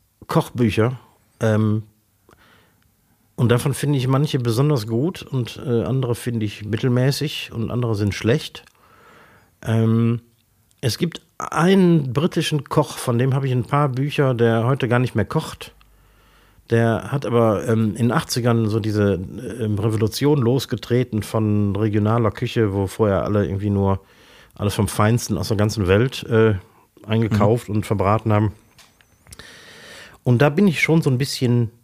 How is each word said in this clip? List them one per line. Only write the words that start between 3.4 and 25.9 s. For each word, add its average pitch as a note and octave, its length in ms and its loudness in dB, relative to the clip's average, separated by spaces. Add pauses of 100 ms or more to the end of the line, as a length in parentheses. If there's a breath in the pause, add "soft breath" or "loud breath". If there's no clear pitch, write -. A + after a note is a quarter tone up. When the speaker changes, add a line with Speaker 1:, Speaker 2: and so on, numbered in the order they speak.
Speaker 1:
davon A#2+ 240 2
finde C#3+ 240 -2
ich B2 100 -2
manche C3+ 300 0
besonders A#2+ 480 0
gut B2 360 -2
und, - 420 -6
äh, A#2 200 0
andere A#2+ 300 -2
finde A2+ 320 -4
ich G#2 180 -10
mittelmäßig B2 880 -2
und A#2 180 -6
andere A#2 240 -2
sind G2+ 200 0
schlecht. - 500 -2 (1000 soft breath)
Ähm, A2+ 600 2 (580)
es A#2 180 -2
gibt E3 220 -4 (180)
einen E3+ 720 2
britischen D3+ 520 -2
Koch, - 320 0
von A#2+ 220 -2
dem B2+ 160 2
habe C#3 140 -2
ich B2+ 40 -2
ein B2 120 0
paar D3 260 0
Bücher, C3+ 440 0
der A2+ 300 2
heute C3+ 240 0
gar A#2+ 120 2
nicht B2+ 140 -2
mehr G#2+ 100 2
kocht. - 500 -8 (960 soft breath)
Der A#2 420 0
hat C#3 140 -6
aber, A2+ 420 2
ähm, A2 220 2
in A#2 160 -2
den A#2+ 60 2
achtzigern A#2 560 0
so A2 120 -2
diese, G2+ 340 0 (460)
ähm, G#2+ 180 -2
Revolution A2 640 0
losgetreten A#2+ 800 -2
von G#2 540 0
regionaler G#2+ 540 0
Küche, A2+ 420 -2
wo G2 140 0
vorher G2 380 0
alle G2+ 200 0
irgendwie G2 260 -4
nur G2 300 2 (540 soft breath)
alles G2+ 200 -4
vom G2+ 140 0
Feinsten A2 480 0
aus F2+ 120 -4
der G#2+ 80 -2
ganzen G#2 320 0
Welt, A2 360 2